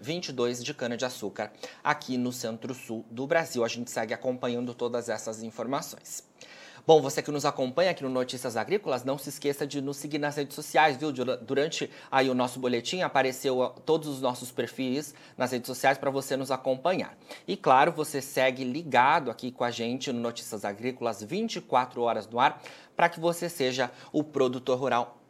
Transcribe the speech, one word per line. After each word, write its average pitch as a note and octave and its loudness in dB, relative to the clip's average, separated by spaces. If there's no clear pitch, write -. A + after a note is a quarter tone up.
vinte D#3+ -6
e - -8
dois B2 0
de C#3+ -6
cana-de-açúcar A#2 -4
aqui C3 -2
no B2 -2
Centro-Sul A#2 -8
do B2+ -6
Brasil. D3+ 2
A A#2 2
gente A#2+ -8
segue A#2 -2
acompanhando B2 -4
todas A#2+ -4
essas A2 -4
informações. A#2+ -8
Bom, D#3 10
você C3+ 0
que D3+ -4
nos C#3+ 0
acompanha C#3+ 2
aqui - -4
no C3+ -2
Notícias B2+ -2
Agrícolas, B2 0
não C3+ 0
se D3 -12
esqueça C#3+ -2
de C#3 -4
nos C#3 -4
seguir D3+ -4
nas D3 -2
redes C#3+ -4
sociais, D3+ 4
viu? D3 -2
Dura-, B2+ -2
durante C3+ 0
aí C3+ 6
o B2+ 4
nosso B2+ 0
boletim B2 0
apareceu, C3 2
ó, B2 2
todos D#3 0
os C#3 -6
nossos B2+ -2
perfis C3 -2
nas B2 -2
redes A#2+ -2
sociais C3+ 2
pra C#3 -2
você C3+ -2
nos C3 -4
acompanhar. C3 0
E - -4
claro, D3 6
você D3 -4
segue C3 0
ligado C3+ 2
aqui B2 -8
com - -6
a A#2+ 2
gente A#2 -4
no A#2+ -2
Notícias A2+ -6
Agrícolas, A2+ -4
vinte G3 -4
e E3+ -6
quatro B2+ 0
horas A2 0
no A#2 -2
ar, D3 4
pra E3+ 6
que E3+ -12
você E3+ 0
seja B2+ 0
o D3+ 2
produtor B2+ 2
rural A#2+ 0